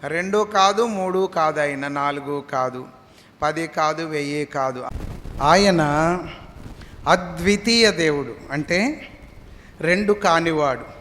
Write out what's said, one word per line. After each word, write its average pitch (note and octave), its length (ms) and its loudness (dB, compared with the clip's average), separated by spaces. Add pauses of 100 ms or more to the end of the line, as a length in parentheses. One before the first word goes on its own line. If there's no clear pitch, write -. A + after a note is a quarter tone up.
రెండు F#3+ 500 0
కాదు, G3+ 320 4
మూడు F#3+ 480 -2
కాదు, D#3 260 2
ఆయన C#3+ 280 -2
నాలుగు C#3+ 640 -4
కాదు, B2+ 340 -4 (560)
పది D#3 240 -2
కాదు, D#3 360 -2
వెయ్యి D3 420 -4
కాదు. C3 400 -4 (580)
ఆయన F3 400 6 (1300)
అద్వితీయ G3 800 4
దేవుడు D3 440 0 (160)
అంటే F3 580 -2 (720)
రెండు F#3 320 2
కానివాడు E3 720 2 (160)